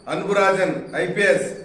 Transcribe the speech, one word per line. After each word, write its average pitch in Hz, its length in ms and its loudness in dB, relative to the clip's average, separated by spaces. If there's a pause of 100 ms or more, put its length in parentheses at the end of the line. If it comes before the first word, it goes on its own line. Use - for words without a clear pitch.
అన్బురాజన్ 190 680 2 (220)
ఐపీఎస్, 180 560 0 (120)